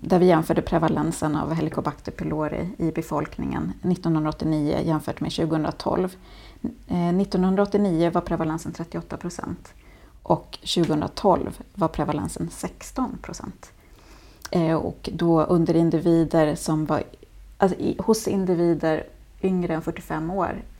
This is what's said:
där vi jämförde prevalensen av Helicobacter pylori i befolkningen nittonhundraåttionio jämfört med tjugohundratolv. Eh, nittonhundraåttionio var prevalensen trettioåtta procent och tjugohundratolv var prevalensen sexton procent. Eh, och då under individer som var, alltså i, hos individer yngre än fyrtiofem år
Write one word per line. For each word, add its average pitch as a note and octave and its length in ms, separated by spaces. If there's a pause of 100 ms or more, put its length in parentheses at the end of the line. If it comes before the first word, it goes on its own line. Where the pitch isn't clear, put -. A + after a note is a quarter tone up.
där F#3 180
vi F3 60
jämförde E3 360
prevalensen D#3+ 760
av D#3 180
Helicobacter - 580
pylori D#3 680
i E3 140
befolkningen D#3+ 880
nittonhundraåttionio D#3+ 1040
jämfört D#3+ 380
med D#3 100
tjugohundratolv. D#3+ 840 (720)
Eh, F3 100
nittonhundraåttionio F#3 1120
var F3 100
prevalensen E3 500
trettioåtta E3 460
procent - 560 (500)
och - 380
tjugohundratolv - 1000 (140)
var F3+ 140
prevalensen D#3 600
sexton - 720
procent. - 500 (800)
Eh, E3 240
och - 380
då E3 300
under E3 320
individer E3 800
som D#3 300
var, C#3+ 180 (540)
alltså F#3+ 220
i, - 200
hos A3 280
individer E3+ 760 (380)
yngre F3+ 320
än D#3+ 80
fyrtiofem D#3+ 500
år F#3+ 240 (240)